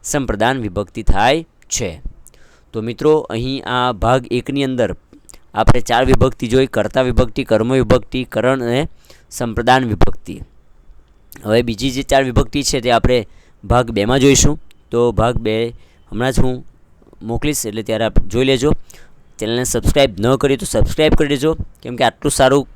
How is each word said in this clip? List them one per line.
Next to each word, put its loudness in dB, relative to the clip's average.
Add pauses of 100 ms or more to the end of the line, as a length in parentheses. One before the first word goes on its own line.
સંપ્રદાન -2
વિભક્તિ -8
થાય 2 (260)
છે. -8 (720)
તો -6
મિત્રો, 2
અહીં -6
આ -2
ભાગ 0
એકની -4
અંદર -2 (580)
આપણે 4
ચાર 2
વિભક્તિ 2
જોઈ, 2
કર્તા -2
વિભક્તિ, 0
કર્મ 0
વિભક્તિ, 0
કરણ -2
અને -2 (420)
સંપ્રદાન 0
વિભક્તિ. 2 (1000)
હવે 2
બીજી -4
જે -6
ચાર 2
વિભક્તિ -2
છે -2
તે 0
આપણે 2 (360)
ભાગ 0
બેમાં 0
જોઈશું. 4 (320)
તો 2
ભાગ 0
બે -4 (380)
હમણાં -2
જ 0
હું 0 (560)
મોકલીશ, -4
એટલે -8
ત્યારે -2
આપ 4
જોઈ 0
લેજો. 2 (680)
ચેનલને -2
સબસ્ક્રાઇબ 0
ન 2
કરી 0
તો -8
સબસ્ક્રાઇબ 0
કરી 4
દેજો, -2 (240)
કેમ -10
કે -2
આટલું -2
સારું 2